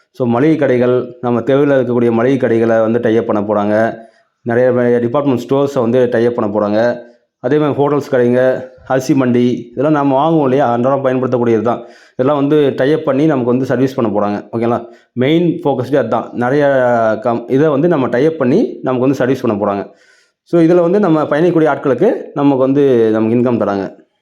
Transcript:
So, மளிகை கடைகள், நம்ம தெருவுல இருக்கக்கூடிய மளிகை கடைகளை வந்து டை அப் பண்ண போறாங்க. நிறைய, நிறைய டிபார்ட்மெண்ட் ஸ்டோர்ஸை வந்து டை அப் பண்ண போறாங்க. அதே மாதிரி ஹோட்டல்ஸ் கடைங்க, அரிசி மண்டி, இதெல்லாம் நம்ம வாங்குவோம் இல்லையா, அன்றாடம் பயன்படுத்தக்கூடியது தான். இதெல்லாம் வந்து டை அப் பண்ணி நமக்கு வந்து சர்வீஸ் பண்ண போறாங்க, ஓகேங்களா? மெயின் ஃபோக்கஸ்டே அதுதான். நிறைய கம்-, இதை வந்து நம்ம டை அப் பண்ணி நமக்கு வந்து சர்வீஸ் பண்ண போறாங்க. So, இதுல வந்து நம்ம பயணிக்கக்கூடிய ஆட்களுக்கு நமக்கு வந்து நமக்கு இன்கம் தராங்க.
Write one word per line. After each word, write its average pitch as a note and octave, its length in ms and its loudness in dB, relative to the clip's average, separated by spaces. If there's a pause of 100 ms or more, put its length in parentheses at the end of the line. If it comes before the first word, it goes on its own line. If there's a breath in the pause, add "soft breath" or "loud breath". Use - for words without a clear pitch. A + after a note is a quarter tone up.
(160)
So, C3 120 -2
மளிகை C#3 280 2
கடைகள், B2 680 0
நம்ம A#2+ 180 -2
தெருவுல C#3 360 2
இருக்கக்கூடிய A#2+ 360 0
மளிகை B2 260 2
கடைகளை A2+ 420 2
வந்து A2+ 200 0
டை A2+ 180 0
அப் A2+ 100 0
பண்ண G#2+ 140 0
போறாங்க. G#2 340 0 (680 loud breath)
நிறைய, B2 260 0
நிறைய A#2+ 280 2
டிபார்ட்மெண்ட் B2 420 0
ஸ்டோர்ஸை C#3 380 -2
வந்து A#2+ 300 2
டை A#2 160 0
அப் A#2+ 100 0
பண்ண A2 160 -2
போறாங்க. G#2 280 0 (640 loud breath)
அதே C3+ 140 0
மாதிரி D3 180 0
ஹோட்டல்ஸ் C#3+ 340 -2
கடைங்க, B2 300 2 (480)
அரிசி C3 260 0
மண்டி, B2 300 2 (220)
இதெல்லாம் D3 280 -2
நம்ம C#3 220 0
வாங்குவோம் D#3 280 2
இல்லையா, C3 280 0
அன்றாடம் B2+ 320 0
பயன்படுத்தக்கூடியது B2 580 0
தான். A#2 200 -4 (280 loud breath)
இதெல்லாம் C3+ 260 -2
வந்து C#3+ 400 0
டை C#3 180 0
அப் D#3 120 -2
பண்ணி C#3 200 0
நமக்கு B2+ 260 0
வந்து C3 140 0
சர்வீஸ் C3 300 -2
பண்ண A2+ 140 -2
போறாங்க, G2+ 360 -2
ஓகேங்களா? A#2 340 -2 (340 loud breath)
மெயின் D#3+ 400 0
ஃபோக்கஸ்டே C3 420 -4
அதுதான். A#2 380 -2
நிறைய C3 300 0 (580)
கம்-, A#2 280 -4
இதை C#3+ 200 2
வந்து C#3+ 180 0
நம்ம C3 200 0
டை B2 180 0
அப் D#3+ 120 0
பண்ணி C#3 220 0 (220)
நமக்கு B2+ 240 -2
வந்து C#3 100 0
சர்வீஸ் B2+ 260 -2
பண்ண A2+ 160 -2
போறாங்க. G2+ 260 -4 (680 soft breath)
So, E3+ 80 2
இதுல E3+ 200 4
வந்து F3 180 0
நம்ம D#3+ 240 2
பயணிக்கக்கூடிய D#3 440 2
ஆட்களுக்கு C#3 420 0 (240)
நமக்கு C#3+ 240 0
வந்து C3+ 260 2 (280)
நமக்கு A2 240 0
இன்கம் B2 240 0
தராங்க. G2+ 260 -2 (360)